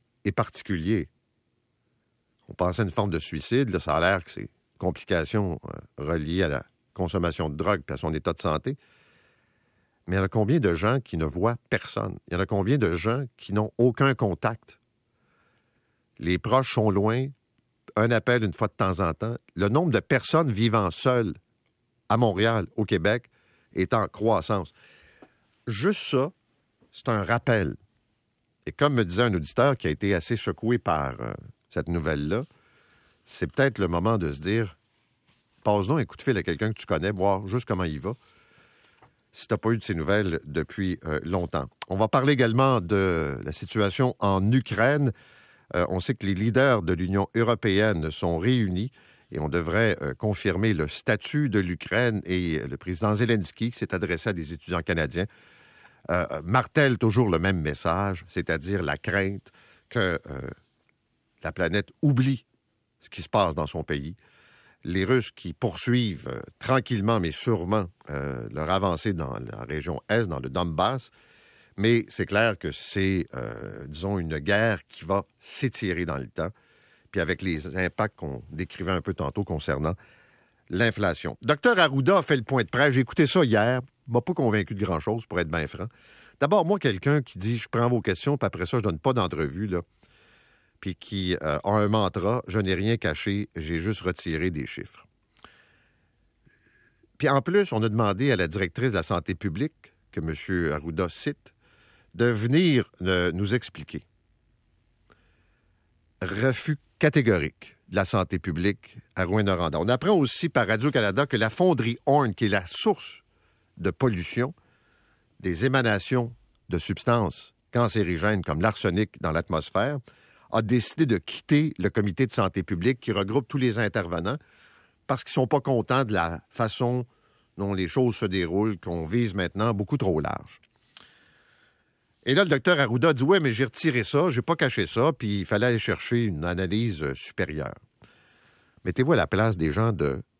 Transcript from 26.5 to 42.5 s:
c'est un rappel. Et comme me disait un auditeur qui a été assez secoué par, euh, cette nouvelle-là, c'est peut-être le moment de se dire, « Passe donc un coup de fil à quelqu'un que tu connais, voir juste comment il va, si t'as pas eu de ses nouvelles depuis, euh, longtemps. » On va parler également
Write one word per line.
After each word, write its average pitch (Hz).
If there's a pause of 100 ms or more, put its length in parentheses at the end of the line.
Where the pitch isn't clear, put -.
c'est -
un 107
rappel. 107 (920)
Et -
comme 143
me 113
disait 90
un 113
auditeur 120
qui -
a -
été 98
assez 90
secoué 113
par, 71
euh, 53 (360)
cette 78
nouvelle-là, 80 (800)
c'est -
peut-être 135
le 92
moment 87
de 82
se 71
dire, « 101 (840)
Passe 104
donc 151
un 110
coup -
de -
fil 120
à 82
quelqu'un 107
que -
tu -
connais, 90
voir 95
juste 117
comment 92
il 76
va, 92 (1200)
si -
t'as 107
pas 113
eu 117
de 104
ses 95
nouvelles 85
depuis, 82
euh, 76
longtemps. » 85 (200)
On 95
va 104
parler 139
également 127